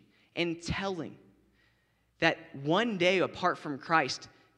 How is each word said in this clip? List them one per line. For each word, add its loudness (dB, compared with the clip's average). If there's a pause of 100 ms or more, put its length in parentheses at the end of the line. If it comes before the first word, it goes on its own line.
(360)
and -2
telling -4 (1000)
that 4 (260)
one 2
day 4
apart 0
from -8
Christ, 0 (300)